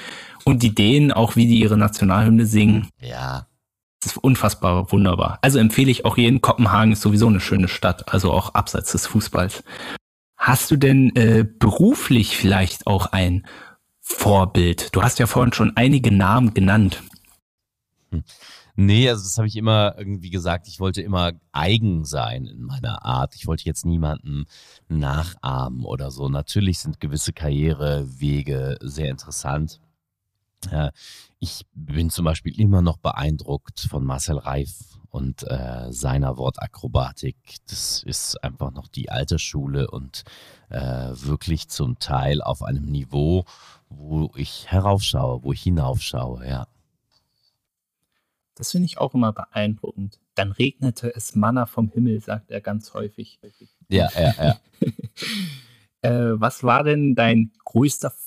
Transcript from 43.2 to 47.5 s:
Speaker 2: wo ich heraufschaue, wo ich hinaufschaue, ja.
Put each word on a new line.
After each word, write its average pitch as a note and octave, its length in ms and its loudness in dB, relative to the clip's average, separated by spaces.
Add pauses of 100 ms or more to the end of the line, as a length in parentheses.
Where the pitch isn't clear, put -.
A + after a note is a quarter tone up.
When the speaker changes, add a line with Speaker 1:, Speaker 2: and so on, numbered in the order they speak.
Speaker 2:
wo D#2 460 -6
ich - 360 -10
heraufschaue, F#2+ 720 0
wo C2+ 80 -4
ich - 120 -6
hinaufschaue, B1+ 840 -4
ja. C2 200 -8 (1900)